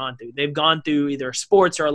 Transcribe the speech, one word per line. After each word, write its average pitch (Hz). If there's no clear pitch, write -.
gone 131
through. 120
They've 147
gone 160
through 147
either 131
sports 185
or 156
a 147